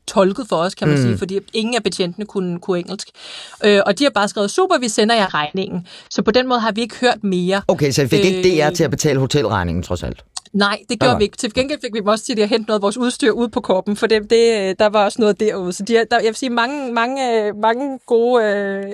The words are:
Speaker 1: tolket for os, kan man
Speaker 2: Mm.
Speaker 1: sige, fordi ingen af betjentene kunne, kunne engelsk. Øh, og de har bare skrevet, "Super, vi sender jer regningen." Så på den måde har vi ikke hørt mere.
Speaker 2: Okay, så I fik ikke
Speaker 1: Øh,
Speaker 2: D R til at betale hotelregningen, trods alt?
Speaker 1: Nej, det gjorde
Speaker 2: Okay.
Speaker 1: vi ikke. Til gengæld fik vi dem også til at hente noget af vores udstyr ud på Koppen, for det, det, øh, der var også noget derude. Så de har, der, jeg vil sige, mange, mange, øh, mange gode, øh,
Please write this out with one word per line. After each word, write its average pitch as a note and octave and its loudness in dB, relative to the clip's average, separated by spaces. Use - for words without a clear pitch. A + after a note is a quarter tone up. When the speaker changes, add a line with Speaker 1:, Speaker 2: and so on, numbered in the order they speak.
Speaker 1:
tolket G3 0
for F3+ 0
os, F3 -2
kan - -2
man D3 4
Speaker 2:
Mm. C3+ 2
Speaker 1:
sige, A#2 2
fordi F#3+ -6
ingen A3+ -2
af A3 0
betjentene F#3 -4
kunne, F3+ -4
kunne F3+ -2
engelsk. F3+ -10
Øh, G3+ 6
og G3+ 0
de C#4+ 2
har C4+ 4
bare G3+ 0
skrevet, G3+ -2
"Super, F#4 2
vi B3 -2
sender A3 2
jer G3 2
regningen." E3+ -4
Så G#3 -2
på A#3+ 2
den B3+ 2
måde B3 2
har A3 -2
vi G#3+ -4
ikke A#3 -6
hørt A#3+ 0
mere. F#3+ 0
Speaker 2:
Okay, D3 2
så C#3+ 0
I B2+ 0
fik F#3+ 4
ikke F#3 2
Speaker 1:
Øh, D3+ 2
Speaker 2:
D D3+ 0
R - -10
til E3 2
at C#3 0
betale C#3 0
hotelregningen, G2+ 0
trods - -6
alt? B1 -10
Speaker 1:
Nej, G3+ 0
det A#3 -4
gjorde C4 4
Speaker 2:
Okay. G#3+ 0
Speaker 1:
vi G#3 2
ikke. G#3 -4
Til A#3 -6
gengæld C#4 -2
fik A3 -8
vi A#3 -4
dem G3 -6
også G#3+ 0
til A3 -2
at G#3 0
hente A3+ -2
noget G#3+ 0
af G3 -2
vores G3+ 0
udstyr B3 0
ud A#3 -2
på A3+ -6
Koppen, G3+ 0
for A#3 0
det, G#3+ 0
det, A#3 4
øh, F#3+ -2
der G#3+ 4
var G#3 2
også G#3+ -2
noget G#3 2
derude. G3 -2
Så - -10
de A3+ 0
har, A3+ 4
der, A#3+ 4
jeg G#3 0
vil A3 0
sige, C4 -6
mange, A#3+ -4
mange, A#3+ 0
øh, G#3 -4
mange A#3+ -2
gode, A#3 4
øh, G3 -2